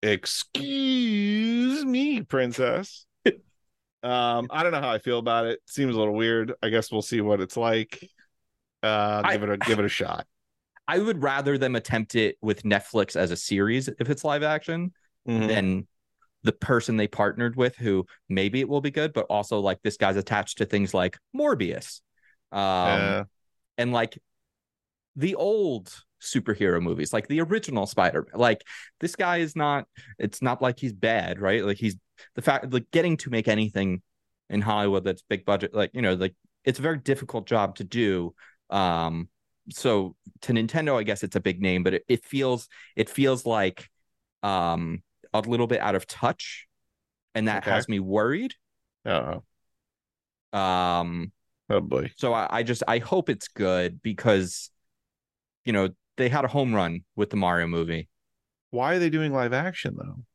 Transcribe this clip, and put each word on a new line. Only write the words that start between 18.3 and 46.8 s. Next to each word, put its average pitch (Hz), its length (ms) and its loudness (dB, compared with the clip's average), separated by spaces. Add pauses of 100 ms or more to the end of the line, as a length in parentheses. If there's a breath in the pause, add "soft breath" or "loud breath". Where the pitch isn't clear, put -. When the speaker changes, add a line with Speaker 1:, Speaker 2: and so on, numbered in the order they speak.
Speaker 2:
maybe 98 300 0
it 127 100 -2
will 143 100 0
be 139 100 -2
good, 151 220 -2
but 113 160 -2
also, 104 320 0
like, 95 220 0
this - 160 -4
guy's 98 180 2
attached 101 420 -2
to 110 60 0
things 101 300 0
like 92 240 0 (180)
Morbius. 143 640 -2 (520 soft breath)
Um, 101 100 -4
Speaker 1:
Yeah. 98 600 2 (520)
Speaker 2:
and, 120 160 0
like, 117 260 0 (960)
the 170 200 -2
old 175 600 -2 (260)
superhero 101 640 0
movies, 82 300 -2
like 110 160 -2
the 151 120 0
original 160 460 -2
Spider-Man. 87 520 0
Like, 117 260 4 (360 loud breath)
this 170 160 -4
guy 175 220 0
is 160 180 -4
not, 147 300 0 (320 loud breath)
it's - 240 -4
not 123 200 0
like 127 160 0
he's - 140 -6
bad, 95 480 0
right? 101 240 2
Like, 101 140 0
he's, 104 180 -2 (380 loud breath)
the - 80 -8
fact, 135 300 2
like, 123 180 -2
getting 170 280 2
to - 120 -8
make 117 180 0
anything 101 540 0 (460)
in 104 120 -2
Hollywood 101 440 0
that's 95 180 -2
big - 220 -4
budget, 98 300 0
like, 104 200 0
you 123 80 -4
know, 95 120 4
like, 92 200 -2 (300)
it's 131 140 0
a 131 40 -6
very 160 160 -2
difficult 131 480 -4
job 101 300 0
to 107 80 -10
do. 92 500 0 (340 loud breath)
Um, 85 600 0 (420)
so 101 460 0 (260)
to - 100 -2
Nintendo, 127 460 0
I 107 60 -2
guess 104 180 -2
it's 101 140 -4
a 95 40 0
big 90 200 -2
name, 92 220 2
but 92 120 2
it, - 140 -2
it 117 160 2
feels, 131 440 -2 (280 loud breath)
it 110 120 0
feels 135 380 0
like, 104 420 0 (540)
um, 85 600 -2 (300)
a 107 80 2
little 117 260 0
bit 117 140 0
out 101 140 0
of 92 120 0
touch, - 600 -4 (680)